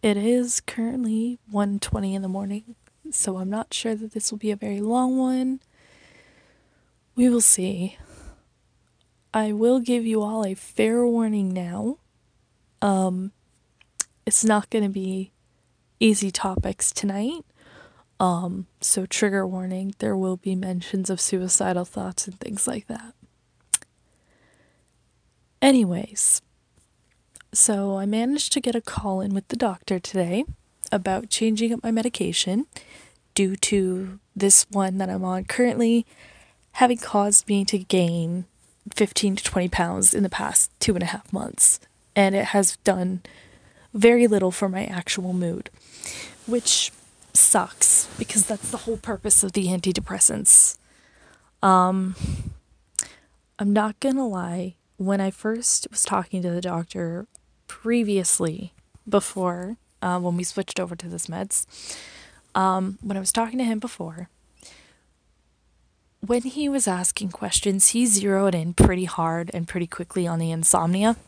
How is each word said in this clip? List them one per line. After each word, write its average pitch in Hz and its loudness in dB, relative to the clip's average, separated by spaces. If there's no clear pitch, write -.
It 208 2
is 240 2
currently 233 -4
one 202 0
twenty 196 -2
in 196 -4
the 190 -6
morning, 202 -8
so - -2
I'm 185 -6
not 220 -6
sure 226 -4
that 214 -10
this - -6
will 208 -10
be 214 -4
a 208 -2
very 202 -6
long 254 0
one. 254 0
We 247 6
will 240 4
see. 190 2
I 214 0
will 233 4
give 240 0
you 214 2
all 214 -2
a 190 -2
fair 226 0
warning 214 0
now. 185 -6
Um, 190 0
it's - 0
not 214 2
gonna 208 0
be 190 -6
easy 208 4
topics 190 -4
tonight. 220 -4
Um, 180 0
so - 0
trigger 196 0
warning, 185 -6
there 208 -2
will 185 -2
be 190 -4
mentions 185 -4
of 180 -4
suicidal 180 0
thoughts 185 -8
and 185 -16
things - -6
like - -8
that. 226 -12
Anyways, 214 2
so 196 2
I 196 -2
managed 240 -2
to 285 -2
get 247 -2
a 233 -2
call 190 -4
in 196 -2
with 196 -4
the - -6
doctor 196 -2
today 185 -2
about 196 -2
changing 220 0
up 240 -6
my 226 -2
medication 220 -2
due 196 2
to 190 -2
this 196 6
one 190 0
that 190 -2
I'm 185 -4
on 185 -4
currently 233 2
having 247 4
caused 202 2
me 202 2
to 208 -2
gain 175 0
fifteen 202 0
to - -8
twenty 180 -2
pounds 185 2
in 202 2
the 185 0
past - 0
two 202 2
and 180 -2
a 175 -4
half 190 -8
months. - 2
And 196 6
it 196 2
has - 2
done 185 0
very 233 8
little 196 4
for 196 -2
my 190 -4
actual 185 -6
mood, 175 -4
which - 0
sucks - 4
because 208 0
that's - -6
the 233 -6
whole 226 -4
purpose 202 0
of 196 -2
the 190 0
antidepressants. 185 2
Um, 185 4
I'm 202 0
not 214 0
gonna 269 0
lie, 180 -6
when 196 0
I 190 0
first - -2
was - -2
talking 185 -2
to 175 -2
the 175 -2
doctor 170 -6
previously, 196 0
before, 185 -2
uh, 180 0
when 175 0
we 180 -2
switched - -4
over 175 -6
to 170 -14
this 170 -8
meds, 185 -4
um, 190 2
when 196 -4
I - -4
was 190 -2
talking 226 0
to 254 0
him 226 0
before, 175 -10
when 240 0
he 285 -4
was 277 0
asking 185 -2
questions, 190 0
he 240 2
zeroed 196 4
in 170 -2
pretty 185 4
hard 170 -2
and 170 -6
pretty 175 -4
quickly 175 -4
on 165 -2
the 165 -2
insomnia. 175 2